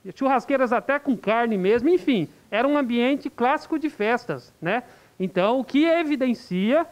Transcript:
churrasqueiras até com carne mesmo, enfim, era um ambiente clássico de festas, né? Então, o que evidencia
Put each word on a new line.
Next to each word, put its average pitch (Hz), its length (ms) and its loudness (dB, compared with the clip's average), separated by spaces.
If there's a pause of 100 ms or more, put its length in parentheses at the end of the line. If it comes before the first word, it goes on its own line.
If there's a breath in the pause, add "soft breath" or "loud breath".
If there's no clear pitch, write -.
(140)
churrasqueiras 262 580 0
até 269 280 0
com 269 180 -2
carne 226 400 0
mesmo, 226 320 2
enfim, 285 400 2 (220 loud breath)
era 226 160 0
um 294 100 2
ambiente 254 500 0
clássico 294 520 -2
de 302 100 -4
festas, 208 720 -4
né? 208 220 -2 (380 loud breath)
Então, 190 380 0
o 247 60 -4
que 285 180 2
evidencia 285 1080 0